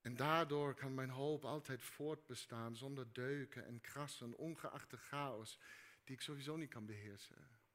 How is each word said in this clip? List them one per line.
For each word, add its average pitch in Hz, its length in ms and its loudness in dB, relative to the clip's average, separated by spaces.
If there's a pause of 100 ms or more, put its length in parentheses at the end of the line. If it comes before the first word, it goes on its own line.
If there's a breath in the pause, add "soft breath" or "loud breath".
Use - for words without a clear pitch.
En 120 140 -2
daardoor 147 580 8
kan 135 200 -2
mijn 131 160 2
hoop 139 360 2
altijd 135 380 0
voortbestaan 120 920 -2
zonder 127 380 -4
deuken 127 520 0
en 117 160 -8
krassen, 135 560 -4
ongeacht 156 520 -4
de 127 80 -8
chaos 127 640 -2 (440 loud breath)
die 135 120 -6
ik 127 60 -8
sowieso 147 340 -2
niet 160 140 -2
kan 110 160 -6
beheersen. 107 760 -10 (140)